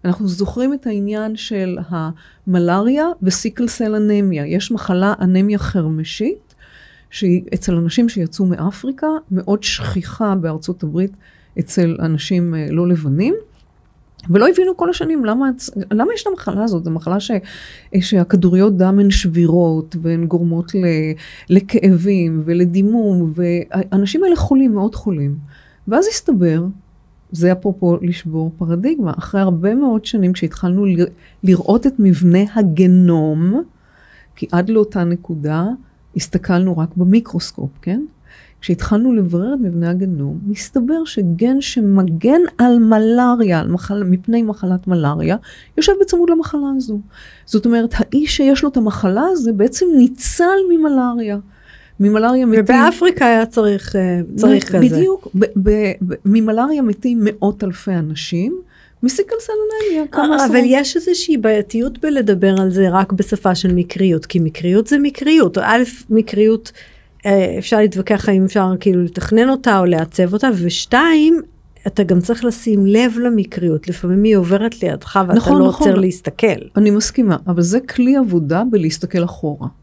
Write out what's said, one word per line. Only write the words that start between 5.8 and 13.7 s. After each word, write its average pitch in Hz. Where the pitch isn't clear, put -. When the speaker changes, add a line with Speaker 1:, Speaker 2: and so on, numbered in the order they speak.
Speaker 1:
שהיא 180
אצל 185
אנשים 170
שיצאו 190
מאפריקה, 196
מאוד 196
שכיחה -
בארצות 165
הברית 175
אצל 170
אנשים, 165
אה, 151
לא 170
לבנים, 170